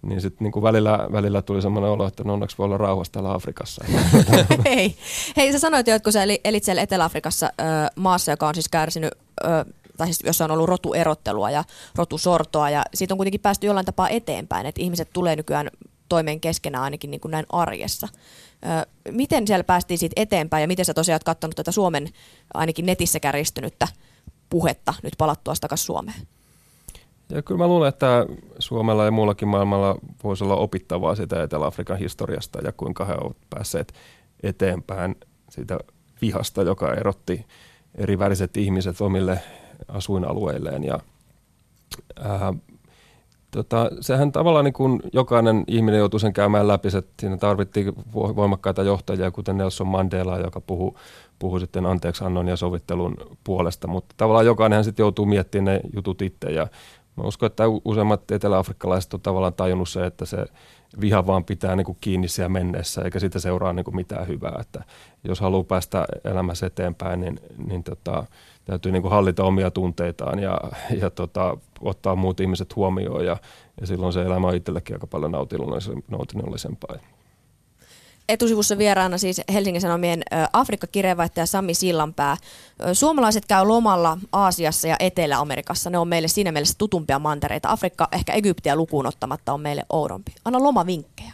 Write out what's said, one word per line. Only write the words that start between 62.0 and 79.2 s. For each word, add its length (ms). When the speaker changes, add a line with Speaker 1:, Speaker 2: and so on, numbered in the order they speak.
Speaker 1:
kiinni 280
siellä 200
menneessä, 540
eikä 160
siitä 200
seuraa, 340
niinku, 180
mitään 380
hyvää. 320
Että 240
jos 160
haluaa 240
päästä 400
elämässä 420
eteenpäin, 540
niin, 200
niin, 180
tota, 400
täytyy, 280
niinku, 160
hallita 360
omia 260
tunteitaan 680
ja, 220
ja, 100
tota, 460
ottaa 360
muut 240
ihmiset 360
huomioon, 480
ja, 120
ja 60
silloin 260
se 100
elämä 240
on 80
itsellekin 420
aika 100
paljon 260
nautinnollis-, 760
nautinnollisempaa. 880
Speaker 2:
Etusivussa 480
vieraana 400
siis 220